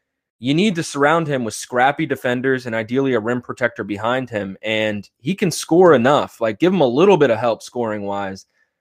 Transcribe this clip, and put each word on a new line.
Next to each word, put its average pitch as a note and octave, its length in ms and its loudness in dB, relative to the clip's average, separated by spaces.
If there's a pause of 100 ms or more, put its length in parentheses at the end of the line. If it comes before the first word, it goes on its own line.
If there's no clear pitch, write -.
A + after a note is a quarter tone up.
(380)
You B2+ 140 -2
need F#3 220 2
to E3 80 -4
surround D3 440 2
him C3+ 180 -4
with G#2+ 100 -6
scrappy C3 500 0
defenders B2+ 600 -2
and A2+ 80 -6
ideally B2 400 -2
a A2+ 60 0
rim A#2+ 200 -2
protector A#2+ 440 -6
behind A2+ 440 -4
him, G2 320 -6
and G#2+ 560 -4
he D#3+ 180 -6
can F#3+ 160 -2
score E3 440 4
enough. A#2+ 480 2
Like, A2 160 -2
give F3+ 160 2
him E3+ 80 2
a C3+ 40 4
little E3 300 4
bit C#3+ 140 4
of A2 80 0
help A2+ 240 -2
scoring-wise, G2+ 840 -6 (360)